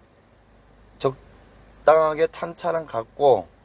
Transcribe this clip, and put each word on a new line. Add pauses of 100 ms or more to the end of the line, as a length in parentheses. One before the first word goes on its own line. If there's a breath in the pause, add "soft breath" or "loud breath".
(960)
적당하게
탄
차량
같고 (180)